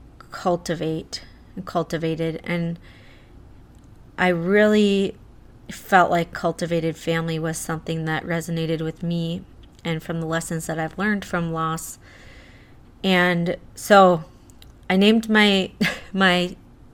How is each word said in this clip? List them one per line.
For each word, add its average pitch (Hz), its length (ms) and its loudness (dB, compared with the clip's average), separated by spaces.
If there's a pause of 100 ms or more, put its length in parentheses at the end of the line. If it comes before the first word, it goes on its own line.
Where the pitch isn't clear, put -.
(320)
cultivate 175 920 -4 (320)
and 180 100 -12
cultivated, 165 800 -4
and 170 340 -4 (1400)
I 185 100 2
really 196 880 2 (560)
felt - 400 4
like 170 220 0
cultivated 165 640 -2
family 165 420 -2
was 160 180 -4
something 160 480 -6
that 160 200 -4
resonated 165 560 -4
with 160 200 -8
me 170 420 -4 (420)
and 160 180 -4
from 165 160 -8
the 165 80 -6
lessons 165 380 -4
that 160 120 -6
I've 160 200 -6
learned 202 260 -2
from 170 300 -4
loss. 160 460 -6 (1040)
And 180 520 2 (200)
so 185 500 6 (640)
I 185 80 2
named 220 320 4
my, 208 420 4 (200)
<laughs> - 220 -12
my 180 440 2 (360)